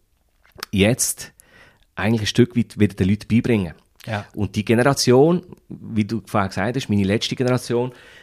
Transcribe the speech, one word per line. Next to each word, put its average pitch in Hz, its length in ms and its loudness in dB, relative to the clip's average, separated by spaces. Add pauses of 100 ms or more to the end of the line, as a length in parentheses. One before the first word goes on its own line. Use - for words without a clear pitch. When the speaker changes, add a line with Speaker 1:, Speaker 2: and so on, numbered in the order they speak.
(720)
Speaker 1:
jetzt - 600 0 (640)
eigentlich 107 280 -2
ein 98 40 -4
Stück - 300 2
weit - 220 -2
wieder 101 160 2
den 92 140 0
Leuten 104 180 -2
beibringen. 113 460 0 (320)
Speaker 2:
Ja. 104 200 -8 (100)
Speaker 1:
Und 101 220 -4
die 104 80 -2
Generation, 131 760 4 (260)
wie 110 360 -4
du 107 200 -6
vorher 98 240 -2
gesagt 107 260 -4
hast, 135 140 -6
meine 101 140 2
letzte 104 320 -2
Generation, 123 580 -2 (300)